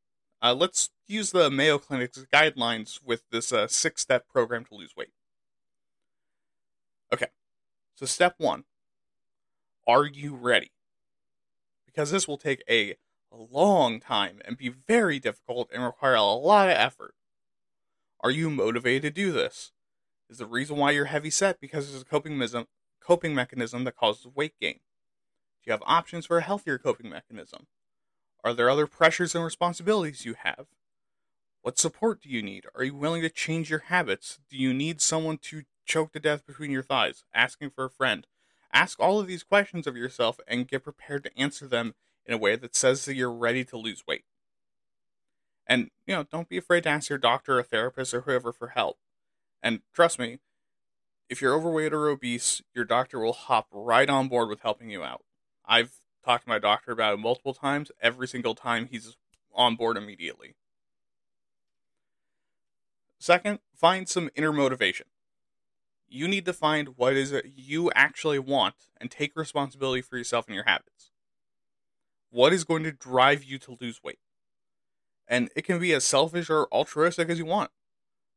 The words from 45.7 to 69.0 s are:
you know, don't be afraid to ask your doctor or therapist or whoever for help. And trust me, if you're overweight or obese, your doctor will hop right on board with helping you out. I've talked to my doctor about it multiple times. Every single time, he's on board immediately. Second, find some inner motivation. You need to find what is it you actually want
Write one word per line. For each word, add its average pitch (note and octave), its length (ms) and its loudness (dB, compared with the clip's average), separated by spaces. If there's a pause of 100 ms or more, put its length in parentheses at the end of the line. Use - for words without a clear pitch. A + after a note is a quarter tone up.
you F#3+ 80 -4
know, D#3 100 -4
don't E3 240 -10
be F3+ 100 -8
afraid F3 260 2
to E3 40 -2
ask D3 200 -2
your C#3+ 100 -4
doctor B2+ 400 2
or A#2+ 40 2
therapist B2 500 -4
or B2 100 -4
whoever B2 300 -2
for A#2 160 -14
help. G#2+ 300 -2 (640)
And A2+ 180 -2 (140)
trust E3 240 4
me, A#2+ 200 -8 (920)
if B2+ 120 -12
you're C3+ 140 2
overweight D#3 380 0
or D3+ 160 0
obese, B2 540 -2 (120)
your A#2+ 100 -2
doctor B2 360 0
will A2+ 120 0
hop - 380 -2
right A#2 400 4
on C3+ 180 2
board A#2+ 200 0
with G#2 120 -8
helping A2 300 -6
you F#2 140 -10
out. B1+ 180 -12 (420)
I've A#2 360 2 (240)
talked A#2+ 200 0
to - 40 -10
my A2+ 100 0
doctor G#2+ 340 0
about A2 220 0
it G#2 60 -4
multiple B2 340 -4
times. C#3+ 360 -4 (100)
Every B2 280 -2
single A#2 260 -4
time, A#2 360 -4
he's A2+ 260 -16 (380)
on A#2+ 220 4
board A2+ 200 -2
immediately. F#2+ 580 -14 (2750)
Second, F3+ 420 2 (140)
find F3+ 340 4
some E3 260 -2
inner D3+ 180 0
motivation. B2+ 540 0 (1040)
You C#3 200 -6
need G3 160 -2
to F3+ 80 -2
find D3+ 440 0
what B2+ 180 4
is C#3 180 0
it C3+ 240 -4
you D3 380 -2
actually C#3+ 440 2
want C3 360 0 (260)